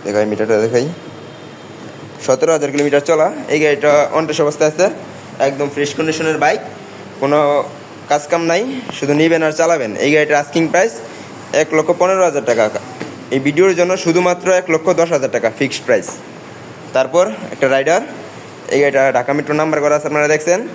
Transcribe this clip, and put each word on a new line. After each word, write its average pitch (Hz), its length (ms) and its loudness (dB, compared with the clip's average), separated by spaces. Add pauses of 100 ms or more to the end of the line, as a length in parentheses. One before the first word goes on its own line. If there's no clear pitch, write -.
দেখাই 104 220 0
মিটারটা 107 360 0
দেখাই, 120 280 2 (1400)
সতেরো 131 260 4
হাজার 147 200 2
কিলোমিটার 143 300 2
চলা। 160 300 2 (180)
এই 151 100 2
গাড়িটা 147 520 4
অনটেস্ট 151 300 0
অবস্থায় 151 300 2
আছে, 165 140 2 (540)
একদম 139 300 0
ফ্রেশ 143 280 -4
কন্ডিশনের 156 400 0
বাইক, 160 220 2 (600)
কোনো 143 440 2 (460)
কাজকাম 147 320 0
নাই, 170 220 2 (360)
শুধু 143 140 0
নিবেন 160 300 4
আর 156 80 2
চালাবেন। 151 440 0
এই 131 180 2
গাড়িটার 151 240 4
আস্কিং 156 300 0
প্রাইস 196 240 2 (640)
এক 156 200 2
লক্ষ 156 260 2
পনেরো 185 240 4
হাজার 143 220 0
টাকা। 113 240 2 (640)
এই 131 80 2
ভিডিওর 156 360 4
জন্য 175 220 2
শুধুমাত্র 180 540 2
এক 180 180 2
লক্ষ 160 240 2
দশ 165 180 2
হাজার 135 200 0
টাকা 113 280 0
ফিক্সড 135 260 -2
প্রাইস। 107 220 2 (840)
তারপর 131 320 2 (260)
একটা - 180 0
রাইডার, 139 320 2 (680)
এই 139 140 2
গাড়িটা 135 300 4
ঢাকা 123 220 0
মেট্রো 147 200 -2
নাম্বার 156 280 0
করা 147 140 2
আছে, 147 120 -2
আপনারা 147 200 0
দেখছেন। 170 480 0